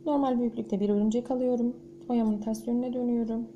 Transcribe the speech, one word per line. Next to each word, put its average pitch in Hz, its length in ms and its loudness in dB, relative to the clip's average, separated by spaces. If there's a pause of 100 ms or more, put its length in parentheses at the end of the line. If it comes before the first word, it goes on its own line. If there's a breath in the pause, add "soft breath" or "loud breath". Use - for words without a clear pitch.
Normal 277 340 2
büyüklükte 220 400 -2
bir 202 100 2
örümcek 214 420 2
alıyorum. 247 440 2 (340)
Oyamın 220 280 2
ters 220 300 -4
yönüne 240 260 0
dönüyorum. 233 640 0